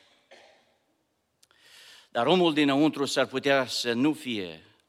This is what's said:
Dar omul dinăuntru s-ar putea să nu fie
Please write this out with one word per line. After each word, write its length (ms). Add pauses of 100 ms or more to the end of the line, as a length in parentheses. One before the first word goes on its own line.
(2000)
Dar 160
omul 260
dinăuntru 520
s-ar 220
putea 400
să 260
nu 200
fie 520 (240)